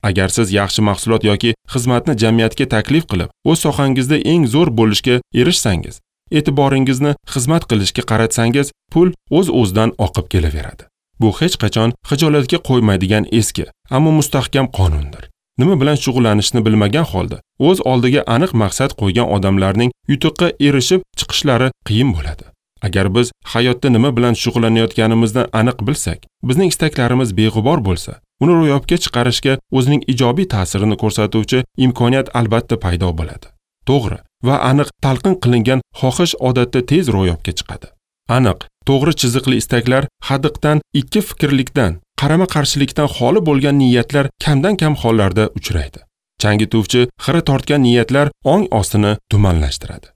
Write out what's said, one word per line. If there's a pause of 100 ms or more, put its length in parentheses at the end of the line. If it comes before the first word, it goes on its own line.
Agar
siz
yaxshi
mahsulot
yoki (100)
xizmatni
jamiyatga
taklif
qilib, (100)
o'z
sohangizda
eng
zo'r
bo'lishga (140)
erishsangiz, (280)
e'tiboringizni (120)
xizmat
qilishga
qaratsangiz, (140)
pul (180)
o'z-o'zidan
oqib
kelaveradi. (320)
Bu
hech
qachon
xijolatga
qo'ymaydigan
eski, (200)
ammo
mustahkam
qonundir. (300)
Nima
bilan
shug'ullanishni
bilmagan
holda, (140)
o'z
oldiga
aniq
maqsad
qo'ygan
odamlarning (120)
yutuqqa
erishib
chiqishlari (120)
qiyin
bo'ladi. (360)
Agar
biz
hayotda
nima
bilan
shug'ullanayotganimizni
aniq
bilsak, (200)
bizning
istaklarimiz
beg'ubor
bo'lsa, (240)
uni
ro'yobga
chiqarishga
o'zining
ijobiy
ta'sirini
ko'rsatuvchi (100)
imkoniyat
albatta
paydo
bo'ladi. (400)
To'g'ri (200)
va
aniq (100)
talqin
qilingan (120)
xohish
odatda
tez
ro'yobga
chiqadi. (420)
Aniq, (260)
to'g'ri
chiziqli
istaklar (120)
hadiqdan, (100)
ikki
fikrlikdan, (220)
qarama-qarshilikdan
xoli
bo'lgan
niyatlar
kamdan
kam
hollarda
uchraydi. (400)
Changituvchi
xira
tortgan
niyatlar (160)
ong
ostini (100)
tumanlashtiradi.